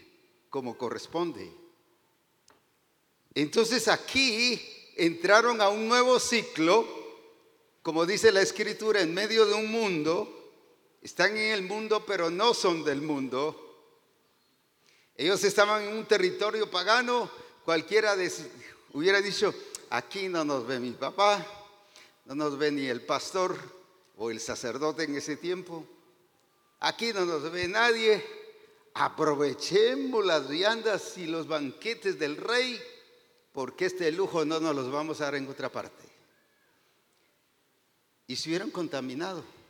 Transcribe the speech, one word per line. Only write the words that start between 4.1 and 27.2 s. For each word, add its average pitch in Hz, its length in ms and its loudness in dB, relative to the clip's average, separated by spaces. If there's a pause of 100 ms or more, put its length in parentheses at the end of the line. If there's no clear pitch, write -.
entraron 196 640 4
a 202 80 4
un 214 200 0
nuevo 247 320 4
ciclo, 196 680 2 (960)
como 160 220 0
dice 202 280 6
la 196 100 6
Escritura, 208 580 0
en 165 140 2
medio 214 320 4
de 202 80 2
un 214 160 -2
mundo. 190 680 0 (600)
Están 190 360 0
en 214 160 0
el 202 100 -2
mundo, 214 440 -2
pero 170 240 0
no 220 240 2
son 170 300 0
del 143 180 -2
mundo. 139 560 -4 (1600)
Ellos 175 260 2
estaban 208 400 4
en 208 140 -6
un 220 100 -6
territorio 202 640 0
pagano. 226 600 2 (340)
Cualquiera 196 500 2
de, 180 160 -2 (640)
hubiera 190 280 4
dicho, 196 320 0 (380)
"Aquí 190 380 -4
no 170 160 0
nos 135 220 -2
ve 127 120 -4
mi 123 140 -6
papá, 190 520 2 (800)
no 131 100 -12
nos 147 220 -2
ve 151 140 2
ni 143 160 -2
el 120 160 -4
pastor 160 560 -2 (580)
o 113 140 -4
el 110 80 -6
sacerdote 143 640 -4
en 143 120 -4
ese 143 200 -6
tiempo. 170 480 -8 (960)
Aquí 226 340 -2
no 196 120 0